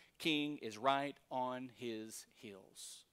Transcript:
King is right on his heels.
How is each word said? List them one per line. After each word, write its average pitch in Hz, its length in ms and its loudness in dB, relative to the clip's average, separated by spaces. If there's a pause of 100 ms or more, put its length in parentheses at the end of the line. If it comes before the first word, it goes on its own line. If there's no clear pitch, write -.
(180)
King 147 400 4
is 107 200 -6
right 139 380 4 (140)
on 127 460 0
his 110 580 -6
heels. - 800 -14